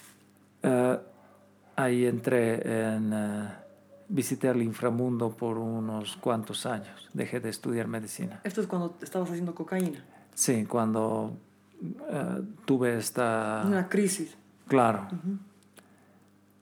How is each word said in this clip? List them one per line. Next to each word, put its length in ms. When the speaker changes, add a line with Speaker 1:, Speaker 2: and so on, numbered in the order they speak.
Speaker 1:
ah, 360
ahí 300
entré 560
en, 180
ah, 500
visité 400
al 120
inframundo 760
por 220
unos 600
cuantos 480
años. 480
Dejé 260
de 100
estudiar 380
medicina. 560
Speaker 2:
¿Esto 180
es 60
cuando 340
estabas 300
haciendo 240
cocaína? 480
Speaker 1:
Sí, 320
cuando, 680
ah, 280
tuve 340
esta 680
Speaker 2:
Una 240
crisis. 480
Speaker 1:
Claro. 440
Speaker 2:
Ujú. 260